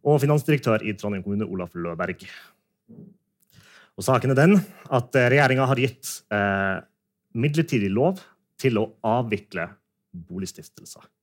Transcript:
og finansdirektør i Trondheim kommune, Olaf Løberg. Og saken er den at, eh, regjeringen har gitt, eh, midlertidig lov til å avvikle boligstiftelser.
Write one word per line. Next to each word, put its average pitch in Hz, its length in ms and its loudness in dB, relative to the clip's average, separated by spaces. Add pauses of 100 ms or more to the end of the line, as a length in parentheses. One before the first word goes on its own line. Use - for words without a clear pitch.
og 147 200 4
finansdirektør 143 600 2
i 104 160 -4
Trondheim 101 240 -6
kommune, 101 240 -4
Olaf 90 280 -8
Løberg. 85 500 -6 (1700)
Og 95 100 -12
saken 131 300 2
er 131 60 2
den 190 180 6
at, - 580 -2
eh, 123 160 4
regjeringen 131 360 4
har 135 80 2
gitt, - 560 -6
eh, 98 500 -2 (540)
midlertidig 135 560 0
lov 156 280 0 (380)
til 120 200 0
å 107 140 -2 (120)
avvikle 107 680 -4 (440)
boligstiftelser. - 920 -14 (200)